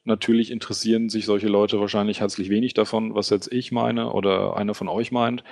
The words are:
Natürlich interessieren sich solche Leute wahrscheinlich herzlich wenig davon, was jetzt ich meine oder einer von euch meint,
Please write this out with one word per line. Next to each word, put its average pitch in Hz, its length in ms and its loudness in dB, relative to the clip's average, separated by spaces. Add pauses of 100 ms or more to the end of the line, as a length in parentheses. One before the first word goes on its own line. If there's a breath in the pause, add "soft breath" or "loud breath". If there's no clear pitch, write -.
Natürlich 113 460 2
interessieren 113 580 0
sich 107 160 -4
solche 104 240 2
Leute 104 320 4
wahrscheinlich 104 400 0
herzlich 98 300 -2
wenig 113 240 2
davon, 110 400 0
was 104 160 0
jetzt 101 220 -2
ich 123 200 -4
meine 117 400 -2
oder 98 440 0
einer 104 180 -2
von 98 140 -6
euch 113 240 -4
meint, 120 400 -2